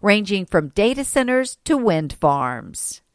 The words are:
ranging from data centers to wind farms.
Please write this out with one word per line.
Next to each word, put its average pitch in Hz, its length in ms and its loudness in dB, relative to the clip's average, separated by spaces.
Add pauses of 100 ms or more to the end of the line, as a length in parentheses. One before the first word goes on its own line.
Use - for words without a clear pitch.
ranging 202 440 2
from 156 260 0
data 254 340 0
centers 254 580 0
to 320 140 2
wind 160 380 0
farms. 135 840 -2 (160)